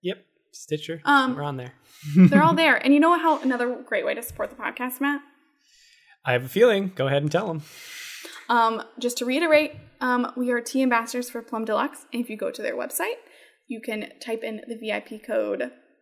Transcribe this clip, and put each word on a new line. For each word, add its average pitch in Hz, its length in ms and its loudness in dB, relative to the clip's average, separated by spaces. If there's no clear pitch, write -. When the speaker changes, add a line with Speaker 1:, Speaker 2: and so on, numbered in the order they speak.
Speaker 1:
Yep, 180 160 -6
Stitcher. 151 540 -8
Speaker 2:
Um, 262 280 2
Speaker 1:
We're 143 80 -8
on 143 140 -4
there. 127 160 -12
<laughs> 147 180 -2
Speaker 2:
they're 185 260 10
all 330 120 6
there. 302 220 4
And - 160 4
you 294 80 6
know 339 180 6
how 320 220 2
another 247 340 -2
great 202 180 -2
way - 100 -2
to 240 80 -10
support - 280 -8
the - 60 -20
podcast, 247 440 -8
Matt? 285 220 -2
Speaker 1:
I 131 60 0
have 123 120 0
a 131 40 -12
feeling. 196 460 4
Go 147 120 0
ahead 139 160 2
and 151 100 -2
tell 185 160 0
'em. 160 140 -6
Speaker 2:
Um, 226 320 2
just 240 200 -4
to 247 60 -6
reiterate, 302 480 2
um, 247 340 0
we 247 140 -4
are 240 100 0
Tea 262 220 -2
Ambassadors 240 480 0
for 240 100 -10
Plum 226 240 -8
Deluxe. 220 480 -4
If 240 160 -6
you 220 80 -10
go 190 140 -6
to - 120 -14
their - 140 -6
website, 427 400 -6
you 226 140 -10
can 214 300 -8
type 220 180 -6
in 220 260 -10
the 233 80 -10
V 220 160 -8
I 208 80 -4
P 214 180 -16
code 214 520 -4